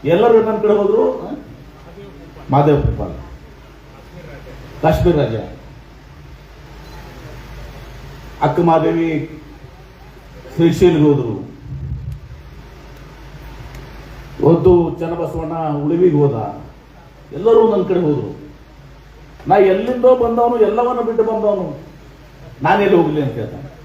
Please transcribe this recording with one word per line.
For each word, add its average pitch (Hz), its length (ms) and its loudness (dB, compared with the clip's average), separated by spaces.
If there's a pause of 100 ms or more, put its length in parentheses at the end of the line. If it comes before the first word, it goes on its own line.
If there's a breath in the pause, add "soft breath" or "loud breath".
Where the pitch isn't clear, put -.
ಎಲ್ಲರೂ 220 380 6
ನನ್ನ 208 140 0
ಕಡೆ 208 160 2
ಹೋದ್ರು. 208 400 2
ಹಾ? - 320 -10 (1040)
ಮಾದೇವ 143 260 4
ಗೋಪಾಲ್, - 360 -2 (1700)
ಕಾಶ್ಮೀರ 165 340 2
ರಾಜ, 117 180 0 (3000)
ಅಕ್ಕ 147 180 0
ಮಾದೇವಿ 165 800 0 (1120)
ಶ್ರೀಶೈಲಿಗೆ 165 500 4
ಹೋದ್ರು, 117 440 0 (3000)
ಇವತ್ತು 170 600 4
ಚನ್ನಬಸವಣ್ಣ 160 840 -6
ಉಳಿವಿಗೆ 165 320 2
ಹೋದ, 110 460 -2 (680)
ಎಲ್ಲರೂ 220 380 4
ನನ್ನ 196 120 0
ಕಡೆ 180 180 0
ಹೋದ್ರು. 139 360 -2 (1120)
ನಾ 175 80 4
ಎಲ್ಲಿಂದೋ 233 600 4
ಬಂದವನು, 233 440 2
ಎಲ್ಲವನ್ನ 240 400 2
ಬಿಟ್ಟು 226 220 0
ಬಂದವನು, 202 560 -2 (840)
ನಾನೆಲ್ಲಿ 190 340 4
ಹೋಗ್ಲಿ 151 260 2
ಅಂತ 120 120 -4
ಕೇಳ್ತಾನೆ. - 380 -10 (120)